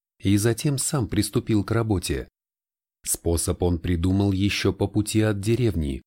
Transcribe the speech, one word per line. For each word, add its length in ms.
и 140
затем 420
сам 300
приступил 540
к 100
работе. 560
Способ 580
он 160
придумал 540
еще 400
по 140
пути 340
от 200
деревни. 680